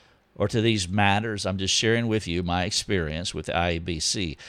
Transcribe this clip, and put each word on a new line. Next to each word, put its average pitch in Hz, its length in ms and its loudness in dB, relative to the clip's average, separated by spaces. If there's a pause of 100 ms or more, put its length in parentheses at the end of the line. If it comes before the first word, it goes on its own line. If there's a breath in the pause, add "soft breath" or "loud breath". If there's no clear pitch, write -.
(360 soft breath)
or 101 120 0
to 117 140 2
these 107 280 2
matters. 101 560 2
I'm 95 140 0
just 95 160 0
sharing 117 320 2
with 110 200 0
you 85 140 0
my 87 220 0
experience 85 720 -2
with 78 160 -6
I 87 180 2
A 85 100 -2
B 82 200 -6
C. 92 360 -2 (140 loud breath)